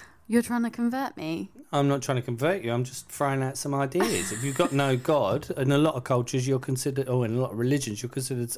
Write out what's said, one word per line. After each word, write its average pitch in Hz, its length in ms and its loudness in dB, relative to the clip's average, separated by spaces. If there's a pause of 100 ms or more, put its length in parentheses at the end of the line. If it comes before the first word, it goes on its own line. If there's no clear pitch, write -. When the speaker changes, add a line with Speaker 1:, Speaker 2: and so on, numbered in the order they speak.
(280)
Speaker 1:
You're 226 140 4
trying 233 220 -2
to 233 80 -2
convert 240 460 -2
me. 165 340 -6 (200)
Speaker 2:
I'm 143 160 4
not 139 140 2
trying 135 160 0
to 120 60 0
convert 139 400 0
you. 117 80 -2
I'm 123 120 2
just - 260 -10
throwing 139 340 0
out 131 140 -4
some 139 180 -4
ideas. 139 560 0
If 113 120 -4
you've 135 140 -2
got 170 160 2
no 139 240 4
Speaker 1:
<laughs> 127 160 0
Speaker 2:
God, 123 380 2
in 135 200 0
a 143 60 6
lot 151 180 4
of 123 80 -4
cultures, 123 440 0
you're 135 100 2
considered, 131 500 -2
or 127 180 2
in 113 100 -2
a 127 40 2
lot 131 120 0
of 107 80 -4
religions, 123 420 0
you're 120 80 -6
considered 123 480 -4